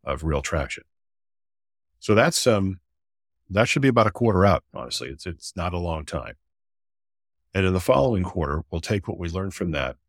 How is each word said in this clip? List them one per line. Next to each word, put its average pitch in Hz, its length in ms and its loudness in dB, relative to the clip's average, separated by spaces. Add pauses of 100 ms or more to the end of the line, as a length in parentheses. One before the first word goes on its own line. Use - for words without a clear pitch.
of 69 220 -6
real 76 160 0
traction. - 440 -6 (1120)
So - 160 2
that's, 135 320 4
um, 98 340 2 (680)
that 107 180 2
should 139 140 0
be 135 60 6
about 113 180 6
a 104 60 2
quarter 101 340 4
out, 90 160 4 (100)
honestly. 62 360 -10
It's, 69 180 -14
it's - 300 -12
not 87 180 -6
a 87 40 -4
long 82 280 -6
time. 65 280 -10 (1200)
And 95 140 0
in 92 60 2
the 92 80 0
following 127 420 2
quarter, 80 480 -4
we'll 85 100 -4
take 104 280 -4
what 104 100 -8
we 87 100 -8
learned 92 260 -6
from 87 180 -4
that 65 240 -4 (120)